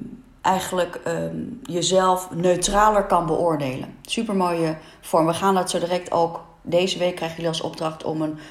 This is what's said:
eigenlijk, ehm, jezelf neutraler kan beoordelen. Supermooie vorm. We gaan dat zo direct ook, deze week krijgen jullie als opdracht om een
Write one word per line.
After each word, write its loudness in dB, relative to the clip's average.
eigenlijk, 0
ehm, -4
jezelf 2
neutraler 4
kan 2
beoordelen. -2
Supermooie 0
vorm. 2
We 2
gaan 2
dat 2
zo 0
direct -2
ook, 0
deze 2
week 0
krijgen -6
jullie -2
als -2
opdracht -6
om -2
een -4